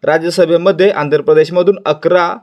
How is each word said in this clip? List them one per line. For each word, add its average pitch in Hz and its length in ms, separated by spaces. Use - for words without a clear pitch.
राज्यसभेमध्ये 170 880
आंध्र 147 300
प्रदेशमधून 160 680
अकरा 170 560